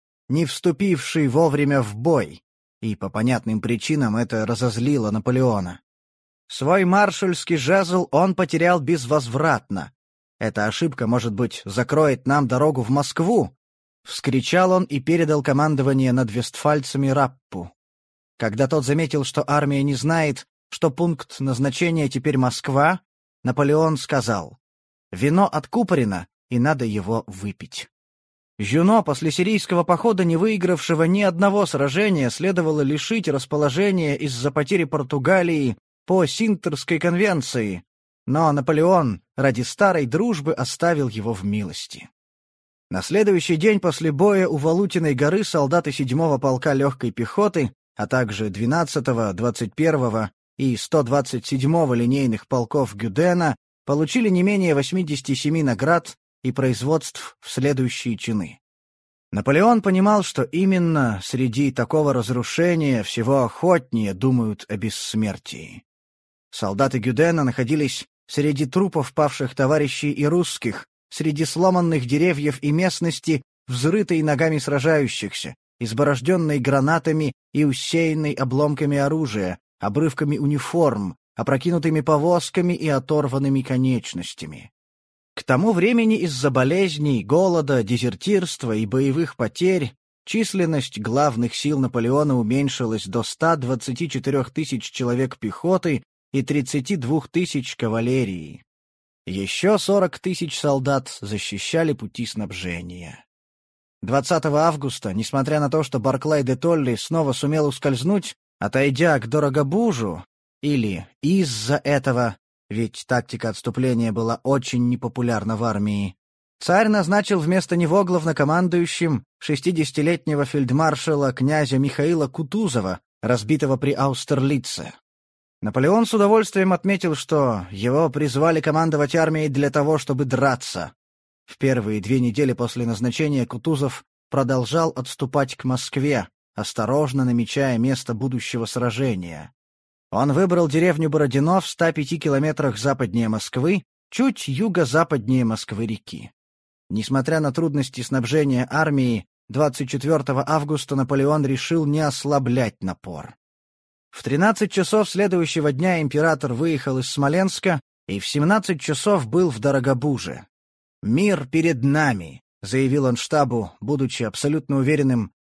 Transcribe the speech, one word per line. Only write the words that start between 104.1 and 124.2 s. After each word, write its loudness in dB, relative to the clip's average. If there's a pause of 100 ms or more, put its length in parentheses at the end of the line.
августа, -2
несмотря -2
на 0
то, 0
что -4
Барклай 0
де 0
Толли 2
снова -2
сумел 0
ускользнуть, -2 (220)
отойдя 2
к -6
Дорогобужу, 0 (380)
или -2 (160)
из-за 0
этого, 0 (320)
ведь -4
тактика -2
отступления 0
была -2
очень 0
непопулярна -2
в -4
армии, -2 (420)
царь 2
назначил 2
вместо 0
него 2
главнокомандующим 0 (160)
шестидесятилетнего 0
фельдмаршала 0
князя 0
Михаила 0
Кутузова, -2 (220)
разбитого 0
при -2
Аустерлице. -2 (680)